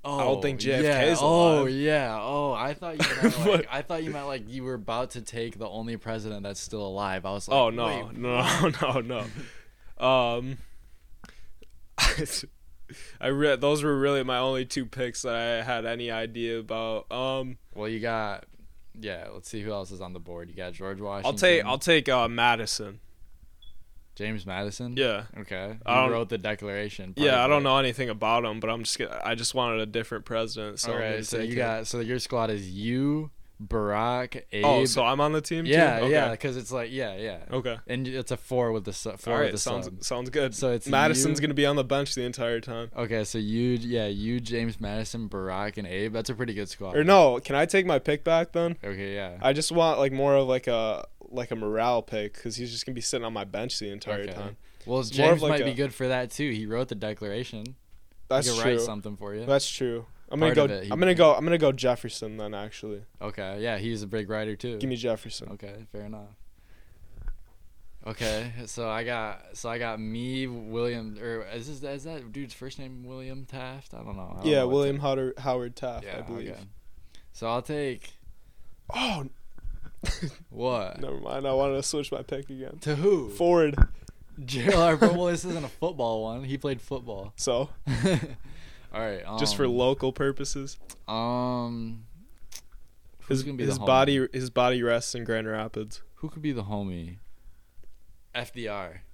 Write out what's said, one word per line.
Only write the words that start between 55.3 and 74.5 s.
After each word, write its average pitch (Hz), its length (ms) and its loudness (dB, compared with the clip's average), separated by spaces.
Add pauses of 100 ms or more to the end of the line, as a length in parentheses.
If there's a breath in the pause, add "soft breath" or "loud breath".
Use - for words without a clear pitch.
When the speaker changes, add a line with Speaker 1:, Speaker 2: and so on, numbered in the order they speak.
Speaker 1:
James 156 80 2
Speaker 2:
like, 151 80 4 (100)
Speaker 1:
might 123 60 2
be 139 60 2
Speaker 2:
a - 20 -2
Speaker 1:
good 135 180 0
for 127 160 -2
that 127 220 0
too. 147 200 -2
He 110 140 -2
wrote 117 240 0
the 120 60 -6
Declaration. 107 840 -6 (520)
Speaker 2:
That's 131 200 4
Speaker 1:
He 120 60 2
could 113 80 0
Speaker 2:
true. 123 100 4
Speaker 1:
write 117 80 4
something 107 380 -4
for 101 160 -8
you. 110 100 -6
Speaker 2:
That's 135 260 4
true. 117 360 -2 (260)
I'm 139 60 -2
gonna 160 160 6
Speaker 1:
Part - 20 8
Speaker 2:
go, 147 100 8
Speaker 1:
of 110 40 2
it, 98 140 -4
he 101 80 -4
Speaker 2:
I'm 143 80 0
gonna 185 120 6
Speaker 1:
can. 170 60 4
Speaker 2:
go, 156 160 10
I'm - 100 2
gonna 170 140 4
go 147 140 6
Jefferson 120 640 -2
then, 107 180 -6
actually. 104 480 -8 (180)
Speaker 1:
Okay, 101 400 -8
yeah, 110 180 -2
he's 110 240 -4
a 104 40 -8
big 101 240 -6
writer 107 240 -4
too. 117 240 -6
Speaker 2:
Give 135 100 -2
me 127 80 -2
Jefferson. 113 580 -4
Speaker 1:
Okay, 104 360 -14
fair 104 120 -10
enough. 104 340 -12 (1700 soft breath)
Okay, 110 440 -2 (140)
so 113 240 -6
I 110 160 -2
got, 113 540 -6
so 120 100 -8
I 117 100 -4
got 113 220 -4
me, 123 460 -4
William, 117 760 -4
or 113 220 -6 (100)
is 117 140 -8
this, 139 160 -10
is 139 220 -8
that 143 280 -12
dude's 131 220 -10
first 135 240 -12
name 127 260 -12
William 131 400 -10
Taft? 131 480 -12
I 120 60 -12
don't 107 180 -10
know. 92 160 -10
I 90 40 -8
don't 92 100 -4
Speaker 2:
Yeah, 151 140 6